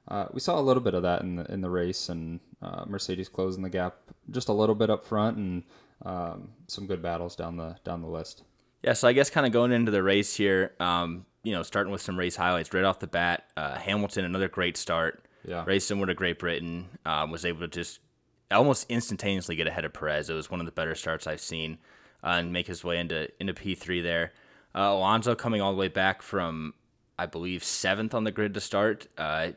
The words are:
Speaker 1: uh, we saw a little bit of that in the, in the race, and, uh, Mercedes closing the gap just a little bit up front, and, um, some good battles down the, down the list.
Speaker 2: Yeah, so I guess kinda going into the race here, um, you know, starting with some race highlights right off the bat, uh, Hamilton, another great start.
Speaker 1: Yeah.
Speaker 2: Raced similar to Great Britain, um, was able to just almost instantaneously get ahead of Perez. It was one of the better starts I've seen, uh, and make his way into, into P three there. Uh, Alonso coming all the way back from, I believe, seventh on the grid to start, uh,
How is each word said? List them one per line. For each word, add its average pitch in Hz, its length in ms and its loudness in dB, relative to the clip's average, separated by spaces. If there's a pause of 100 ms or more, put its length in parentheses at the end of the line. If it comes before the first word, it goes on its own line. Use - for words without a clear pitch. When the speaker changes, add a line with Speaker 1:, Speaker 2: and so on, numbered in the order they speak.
Speaker 1:
uh, 98 240 -2
we 127 80 -6
saw 170 200 2
a - 0 -
little 127 220 6
bit 107 100 2
of 90 100 2
that - 200 2
in 90 140 -4
the, 85 140 -6
in 95 120 -4
the 90 80 -2
race, 90 380 0
and, 82 320 -6 (200)
uh, 50 260 -10
Mercedes 95 420 -4
closing 92 340 -2
the 92 80 -6
gap 90 260 -2 (340)
just 120 180 -4
a 110 40 4
little 107 220 6
bit 107 160 4
up 107 120 2
front, 110 360 2
and, 90 260 -2 (400)
um, 90 460 -8 (160)
some 101 200 -10
good 92 140 -2
battles 85 340 -4
down 85 220 -6
the, 82 180 -8 (100)
down 85 180 -6
the 80 60 -8
list. 80 360 -8 (380)
Speaker 2:
Yeah, 127 100 4
so 123 160 6
I 123 60 8
guess 139 160 6
kinda 143 180 4
going 120 240 6
into 117 180 4
the 101 120 4
race 98 340 4
here, 95 420 4
um, 87 460 0 (180)
you 110 100 -4
know, 87 100 0
starting 98 280 0
with 98 120 -4
some 90 160 -4
race 90 180 0
highlights 87 380 2
right 92 100 4
off 95 140 4
the 98 80 -8
bat, 85 500 0
uh, 71 220 -4
Hamilton, 101 480 -2
another 92 220 0
great 90 280 -2
start. 82 500 -2 (200)
Speaker 1:
Yeah. 87 200 -6
Speaker 2:
Raced 95 220 2
similar 98 180 -2
to 92 80 0
Great 87 240 -2
Britain, 85 520 -4 (160)
um, 78 240 0
was 82 160 -6
able 85 140 -4
to 85 80 -6
just - 320 -8 (500)
almost 127 400 4
instantaneously 98 640 -2
get 80 100 0
ahead 78 200 -2
of 76 80 -8
Perez. 76 340 -2
It 82 60 -2
was 78 160 -6
one 90 100 -4
of 82 60 -6
the 82 60 -10
better 80 220 -2
starts 80 320 -6
I've 78 140 -6
seen, 80 380 -6 (440)
uh, 87 160 0
and 87 140 -2
make 87 140 -2
his - 180 -8
way 85 140 0
into, 82 300 -4 (120)
into 92 140 -2
P 98 200 -4
three 87 280 -2
there. 85 300 0 (420)
Uh, 101 180 4
Alonso 107 420 4
coming 110 260 0
all 98 100 4
the 95 80 0
way 95 100 2
back 95 320 2
from, 82 540 -4 (440)
I 87 80 -2
believe, 87 360 -6
seventh 101 500 0
on 113 120 0
the 107 80 -2
grid 104 220 -2
to 104 60 -6
start, 104 460 0 (100)
uh, 78 400 -2